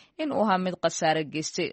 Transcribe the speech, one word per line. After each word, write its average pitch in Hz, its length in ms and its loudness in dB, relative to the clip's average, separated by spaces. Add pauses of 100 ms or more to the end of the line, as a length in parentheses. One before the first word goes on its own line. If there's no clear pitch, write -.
(120)
in 311 200 -4
uu 208 100 0
ahaa 196 160 4
mid 185 200 -2
khasaare 160 480 2
geystay. 156 460 -4